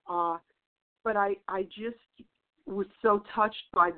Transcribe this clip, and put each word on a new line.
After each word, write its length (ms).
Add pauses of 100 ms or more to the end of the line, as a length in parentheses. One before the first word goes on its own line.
Uh, 300 (640)
but 140
I, 180 (140)
I 160
just 320 (680)
was 200 (160)
so 220 (100)
touched 300 (100)
by 240